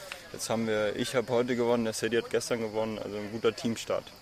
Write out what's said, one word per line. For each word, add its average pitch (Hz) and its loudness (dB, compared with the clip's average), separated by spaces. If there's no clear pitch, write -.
jetzt - -6
haben 113 2
wir, 107 2
ich 123 0
hab 117 2
heute 123 2
gewonnen, 120 4
der 110 0
Sadie 113 0
hat 113 0
gestern 120 0
gewonnen, 110 -2
also 101 -6
ein 104 -6
guter 113 2
Teamstart. 107 -2